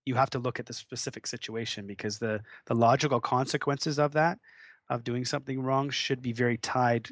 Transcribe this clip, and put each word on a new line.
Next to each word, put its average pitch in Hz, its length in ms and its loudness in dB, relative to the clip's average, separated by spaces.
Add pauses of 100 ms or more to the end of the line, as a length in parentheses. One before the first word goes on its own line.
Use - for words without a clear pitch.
you 131 120 -2
have 131 140 4
to 135 80 -4
look 123 220 -4
at 120 60 -12
the 123 80 -12
specific - 520 -10
situation 110 600 -8
because 101 320 -6
the, 107 240 -2 (240)
the - 80 0
logical 120 460 6
consequences 139 800 0
of 147 140 2
that, 156 260 2 (520)
of 120 140 -2
doing 123 200 0
something 135 380 -4
wrong, 135 280 2
should 127 300 -2
be 127 120 -2
very 120 260 2
tied 120 540 2